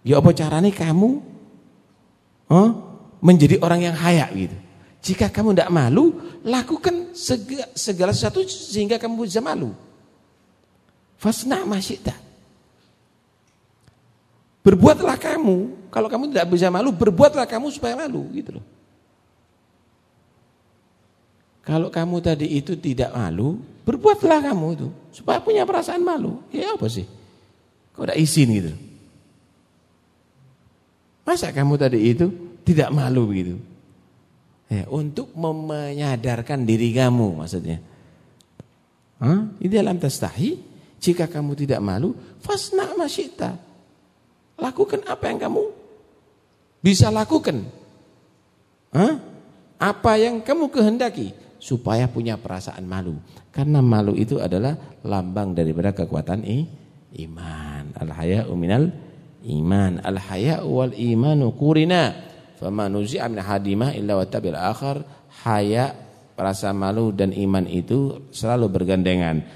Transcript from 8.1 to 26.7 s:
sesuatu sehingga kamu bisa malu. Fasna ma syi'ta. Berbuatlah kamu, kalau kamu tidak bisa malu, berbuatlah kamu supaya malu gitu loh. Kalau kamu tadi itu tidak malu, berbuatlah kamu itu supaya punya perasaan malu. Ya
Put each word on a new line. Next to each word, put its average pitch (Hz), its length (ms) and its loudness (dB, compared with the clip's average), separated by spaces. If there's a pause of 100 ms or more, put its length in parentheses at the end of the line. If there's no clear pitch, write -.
sesuatu 208 320 0
sehingga 214 560 -2
kamu 226 240 -4
bisa 202 160 -2
malu. 233 320 -4 (1400)
Fasna 254 480 -2
ma 208 160 -4
syi'ta. - 320 -6 (2500)
Berbuatlah 294 500 6
kamu, 254 720 -2
kalau 220 240 -2
kamu 277 240 -4
tidak 175 160 2
bisa 180 160 4
malu, 202 240 2
berbuatlah 240 560 6
kamu 254 240 -6
supaya 233 240 -6
malu 254 400 -8
gitu - 240 -12
loh. 107 60 -18 (3000)
Kalau 160 240 -2
kamu 170 320 -4
tadi 151 400 0
itu 160 160 -6
tidak 131 400 -4
malu, 113 480 -2 (240)
berbuatlah 330 560 4
kamu 190 320 -2
itu 139 120 -8 (280)
supaya - 240 -2
punya 415 240 2
perasaan 349 400 -2
malu. 269 480 -4
Ya 415 240 -4